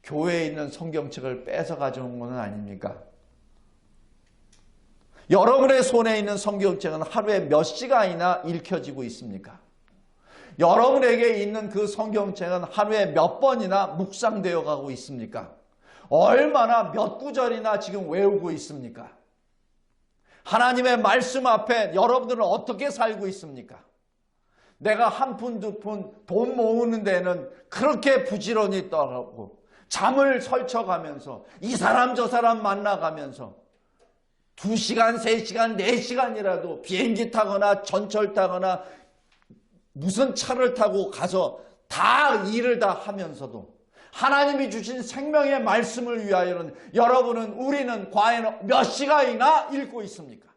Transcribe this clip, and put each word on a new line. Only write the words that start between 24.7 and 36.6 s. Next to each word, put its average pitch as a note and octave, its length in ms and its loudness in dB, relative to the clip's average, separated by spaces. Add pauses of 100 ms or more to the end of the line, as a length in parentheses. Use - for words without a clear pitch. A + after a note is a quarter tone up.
내가 G#3+ 300 2
한 B3 300 -2
푼, A3+ 240 -8
두 G#3 180 -8
푼 G#3 320 -10 (140)
돈 A#3+ 320 0
모으는 A3+ 460 2
데는 F3+ 460 -2 (200)
그렇게 C4+ 560 2
부지런히 G3 640 -2
떠가고 B2 760 -6 (240)
잠을 C4 540 2
설쳐가면서 E3+ 1040 -4 (160)
이 A3 160 -4
사람 B3 360 4
저 A#3+ 140 0
사람 A#3 340 2
만나가면서 E3 920 -4 (1040)
두 G#3+ 180 -4
시간, A#3 420 2
세 A3 280 0
시간, A3+ 320 -2
네 G3+ 180 2
시간이라도 G#3+ 840 -4